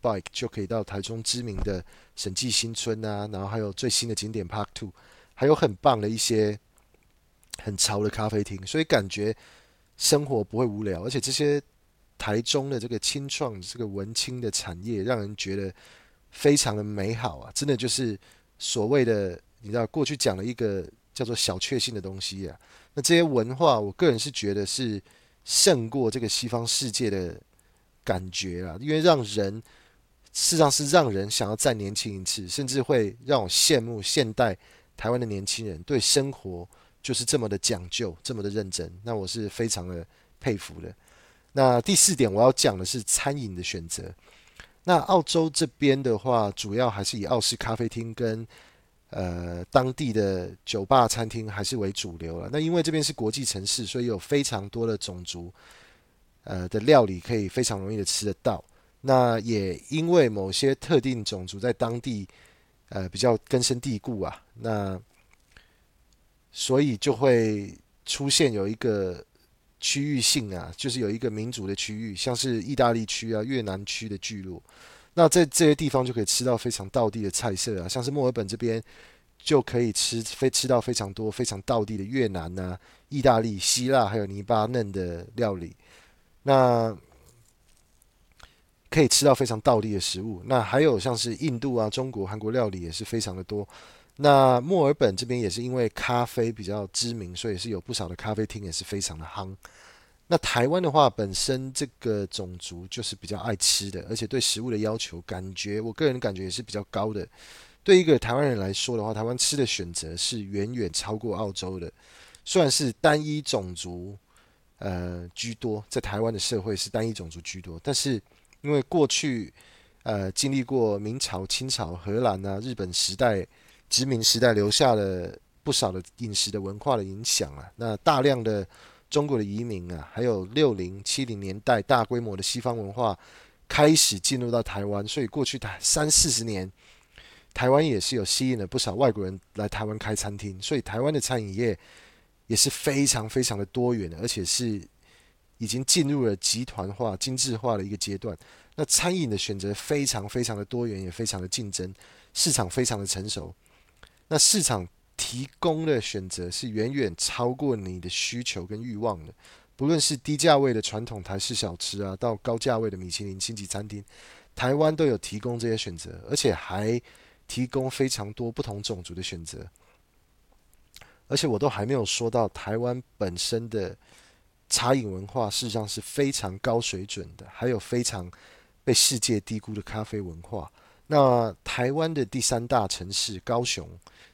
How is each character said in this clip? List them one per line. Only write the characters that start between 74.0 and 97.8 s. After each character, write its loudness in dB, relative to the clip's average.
的 -6
聚 -8
落。 -12
那 10
在 6
这 4
些 10
地 0
方 4
就 -2
可 0
以 0
吃 0
到 4
非 -2
常 -6
道 4
地 -4
的 -2
菜 -2
色 -4
啊， -6
像 -2
是 -4
墨 0
尔 4
本 -4
这 -6
边 -2
就 6
可 0
以 4
吃， -2
非， 0
吃 0
到 6
非 0
常 -4
多 -4
非 -4
常 -4
道 2
地 -4
的 -6
越 0
南 -6
啊、 -6
意 -2
大 8
利、 -2
希 0
腊 6
还 0
有 0
黎 -8
巴 2
嫩 0
的 -4
料 0
理。 -10
那 6
可 6
以 8
吃 4
到 8
非 2
常 -2
道 6
地 -2
的 0
食 -4
物。 -8
那 2
还 2
有 4
像 0
是 -4
印 -2
度 -2
啊、 2
中 -4
国、 -6
韩 -8
国 -4
料 2
理 -6
也 -8
是 -8
非 -4
常 -4
的 -10
多。 -6
那 8
墨 4
尔 6
本 4
这 -6
边 -2
也 0
是 -4
因 -4
为 2
咖 0
啡 0
比 -10
较 -4
知 -2
名， -8
所 -4
以 -4
是 -6
有 -4